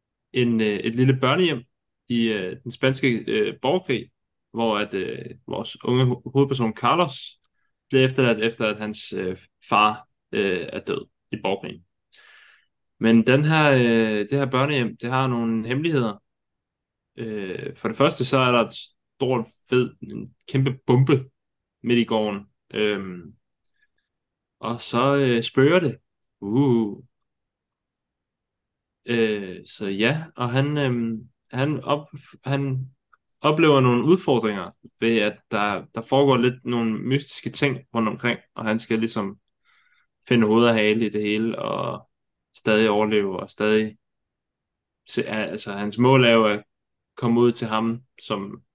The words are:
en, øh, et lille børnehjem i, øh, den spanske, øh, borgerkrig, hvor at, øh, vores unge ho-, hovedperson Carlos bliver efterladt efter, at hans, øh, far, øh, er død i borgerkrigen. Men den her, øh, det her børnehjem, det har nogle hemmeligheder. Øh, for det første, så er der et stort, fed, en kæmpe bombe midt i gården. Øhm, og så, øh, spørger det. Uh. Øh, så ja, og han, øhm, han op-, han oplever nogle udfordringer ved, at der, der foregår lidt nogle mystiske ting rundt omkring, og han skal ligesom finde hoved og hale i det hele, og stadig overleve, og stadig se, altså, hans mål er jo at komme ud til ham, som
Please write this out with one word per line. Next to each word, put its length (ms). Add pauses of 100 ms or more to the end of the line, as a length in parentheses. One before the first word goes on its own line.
(340)
en, 280
øh, 60 (120)
et 160
lille 240
børnehjem 420 (460)
i, 200
øh, 360
den 80
spanske, 560
øh, 340
borgerkrig, 500 (420)
hvor 240
at, 160
øh, 260 (280)
vores 360
unge 220
ho-, 280
hovedperson 400
Carlos 440 (720)
bliver 160
efterladt 380
efter, 220
at 120
hans, 360
øh, 240 (320)
far, 380 (240)
øh, 280 (140)
er 60
død 260 (260)
i 120
borgerkrigen. 400 (1160)
Men 280
den 180
her, 260
øh, 480 (100)
det 20
her 140
børnehjem, 520
det 120
har 180
nogle 400
hemmeligheder. 560 (920)
Øh, 600
for 120
det 100
første, 280
så 120
er 140
der 80
et 140
stort, 720 (240)
fed, 220 (100)
en 340 (160)
kæmpe 260 (100)
bombe 380 (580)
midt 160
i 40
gården. 360 (340)
Øhm, 640 (1200)
og 220
så, 340
øh, 280
spørger 360
det. 180 (440)
Uh. 600 (2000)
Øh, 600
så 220
ja, 360 (120)
og 160
han, 260
øhm, 520 (220)
han 320
op-, 240 (360)
han 460 (520)
oplever 400
nogle 220
udfordringer 680 (280)
ved, 180
at 220 (120)
der, 340 (100)
der 60
foregår 360
lidt 280
nogle 340
mystiske 500
ting 280 (180)
rundt 140
omkring, 300 (160)
og 100
han 140
skal 200
ligesom 400 (880)
finde 200
hoved 200
og 60
hale 320
i 40
det 120
hele, 380
og 500 (460)
stadig 340
overleve, 500
og 100
stadig 480 (1080)
se, 180
altså, 480
hans 240
mål 260
er 80
jo 160
at 160 (520)
komme 260
ud 100
til 160
ham, 340 (200)
som 400 (140)